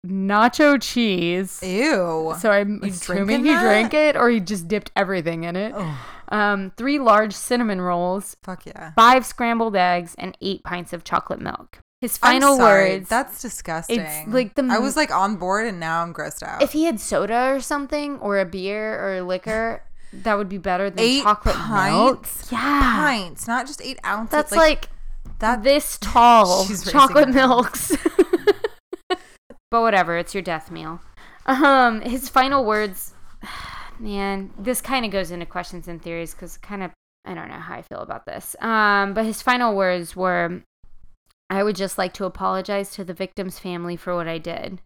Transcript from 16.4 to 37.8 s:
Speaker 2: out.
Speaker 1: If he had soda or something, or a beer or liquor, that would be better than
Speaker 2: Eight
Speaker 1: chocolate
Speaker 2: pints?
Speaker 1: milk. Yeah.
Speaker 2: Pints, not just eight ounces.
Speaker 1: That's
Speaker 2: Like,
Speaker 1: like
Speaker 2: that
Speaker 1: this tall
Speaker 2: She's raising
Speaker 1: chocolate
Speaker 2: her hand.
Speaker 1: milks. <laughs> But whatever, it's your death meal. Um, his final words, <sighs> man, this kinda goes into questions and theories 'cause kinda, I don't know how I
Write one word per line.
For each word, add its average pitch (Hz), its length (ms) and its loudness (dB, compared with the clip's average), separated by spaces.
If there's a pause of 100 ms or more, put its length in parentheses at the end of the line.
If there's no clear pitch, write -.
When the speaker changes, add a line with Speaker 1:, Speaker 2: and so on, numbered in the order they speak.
Speaker 2:
out. - 220 -2
Speaker 1:
If 277 80 0
he 311 140 0
had 254 140 -2
soda 226 540 -2
or 269 60 -2
something, 285 580 -6
or 202 220 -2
a 190 60 0
beer 202 520 -6 (200)
or 185 40 -6
liquor, 220 640 -4 (400)
that 214 140 0
would 202 100 -4
be 196 100 -8
better 190 320 -2
than 196 140 -2
Speaker 2:
Eight 254 200 2
Speaker 1:
chocolate 208 320 4
Speaker 2:
pints? 190 360 0
Speaker 1:
milk. - 600 2
Yeah. 254 520 2
Speaker 2:
Pints, 220 460 -2
not 247 180 -2
just 294 140 -12
eight 254 240 -12
ounces. 214 260 -4
Speaker 1:
That's 294 220 0
Speaker 2:
Like, 320 80 4
Speaker 1:
like 311 280 4 (500)
Speaker 2:
that 220 240 0
Speaker 1:
this 285 360 2
tall 214 640 8
Speaker 2:
She's 190 220 -4
raising - 80 -2
Speaker 1:
chocolate 277 340 8
Speaker 2:
her 262 60 0
hand. 262 160 6
Speaker 1:
milks. 240 420 2 (100)
<laughs> - 40 -8 (1700)
But 233 100 2
whatever, 185 340 4
it's 175 180 -6
your 190 100 -6
death 165 280 -6
meal. 165 300 -12 (460)
Um, 262 520 4
his 254 300 -6
final 269 340 2
words, 214 500 -2 (300)
<sighs> - 560 -14
man, 196 580 -6
this 240 220 -4
kinda 240 300 -4
goes 185 220 -4
into 175 140 -10
questions 180 440 -10
and 170 120 -12
theories 165 320 -10
'cause - 240 -16
kinda, 196 340 -10 (340)
I - 80 -12
don't 160 160 -12
know - 100 -14
how 165 160 -14
I - 60 -14